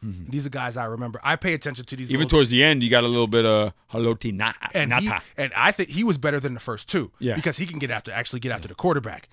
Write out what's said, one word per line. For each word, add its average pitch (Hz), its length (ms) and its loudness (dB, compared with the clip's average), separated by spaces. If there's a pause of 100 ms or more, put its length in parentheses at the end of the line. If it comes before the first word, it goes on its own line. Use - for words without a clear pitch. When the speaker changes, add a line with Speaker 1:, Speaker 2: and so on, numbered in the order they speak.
Speaker 1:
Mm-hmm. 92 280 -10
Speaker 2:
These 139 160 -4
are - 20 -8
guys 123 260 -8
I 123 80 -6
remember. 117 400 -8
I 151 140 0
pay 180 160 -2
attention 131 320 -8
to - 100 -12
these 127 160 -8
Speaker 1:
Even 156 120 2
Speaker 2:
old 143 80 0
Speaker 1:
towards 147 180 8
the 123 120 6
end, 147 220 6
you 120 60 4
got 120 160 6
a - 20 2
little 120 200 4
bit 113 180 4
of 107 260 4 (220)
Haloti 117 400 -2
Na-, 110 180 -2 (240)
Speaker 2:
And 143 200 0
he, 165 120 0
Speaker 1:
Nata. 101 160 -4 (140)
Speaker 2:
and 131 180 -4
I 131 160 4
think 185 200 -4
he 175 120 -2
was 202 140 2
better 143 240 -2
than 131 140 -4
the 110 40 -12
first 110 300 -10
two 151 300 -2
Speaker 1:
Yeah. 120 160 -2
Speaker 2:
because 156 200 -4
he 180 100 -6
can 165 140 -8
get 135 100 -4
after, 110 220 -8
actually 120 300 -8
get 127 100 -6
after 104 160 -8
Speaker 1:
Yeah. 95 40 -14
Speaker 2:
the 92 40 -18
quarterback. 139 580 -2